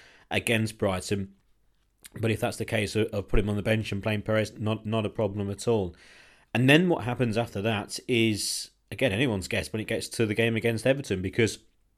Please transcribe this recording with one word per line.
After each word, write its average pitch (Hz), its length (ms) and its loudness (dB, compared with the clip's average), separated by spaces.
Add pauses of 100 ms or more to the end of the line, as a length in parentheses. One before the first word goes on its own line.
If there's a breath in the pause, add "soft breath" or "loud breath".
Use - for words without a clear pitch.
(300 loud breath)
against 110 480 0
Brighton. 98 540 -2 (880)
But 110 100 0
if 107 100 -2
that's 117 160 -2
the 107 80 -6
case 107 320 -2
of, 104 120 2
of 101 200 -6
putting 104 180 4
him 107 40 0
on 104 60 0
the 101 60 -2
bench 110 300 0
and 101 100 -4
playing 107 200 -2
Perez, 110 360 0
not, 107 260 -2
not 107 220 0
a 98 40 -4
problem 101 400 -2
at 98 160 -8
all. 101 280 2 (600 loud breath)
And 123 140 4
then 170 200 6
what 160 160 0
happens 117 340 0
after 107 240 -4
that 107 440 -4
is, 113 640 2 (200)
again, 113 220 0
anyone's 104 360 0
guess 101 240 -4
when 110 80 -4
it 104 80 -8
gets 113 220 -4
to 113 160 0
the 104 80 -2
game 113 220 2
against 113 300 -2
Everton, 131 360 0
because 107 360 0 (400)